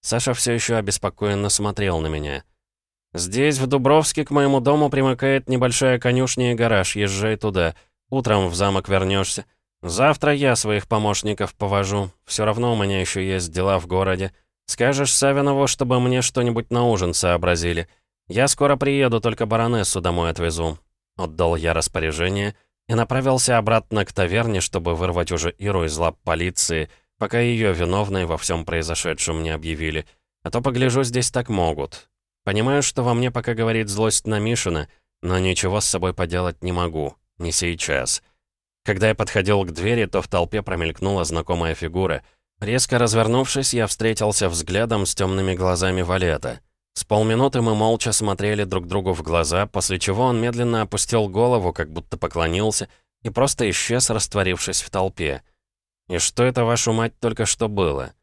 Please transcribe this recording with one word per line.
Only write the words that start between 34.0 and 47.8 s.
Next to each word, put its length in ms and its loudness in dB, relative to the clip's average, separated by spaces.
на 100 0
Мишина, 480 -2
но 180 0
ничего 400 0
с 60 -2
собой 280 -2
поделать 480 -4
не 80 -4
могу. 460 -2
Не 120 -4
сейчас. 720 -2
Когда 240 2
я 80 2
подходил 480 0
к 80 -8
двери, 340 0
то 160 -2
в 60 -10
толпе 340 -2
промелькнула 600 -2
знакомая 500 -2
фигура. 480 -4
Резко 360 -2
развернувшись, 800 2
я 140 0
встретился 600 0
взглядом 560 0
с 120 -4
тёмными 400 0
глазами 460 0
Валета. 580 -2
С 100 -8
полминуты 580 2
мы 120 2
молча 380 2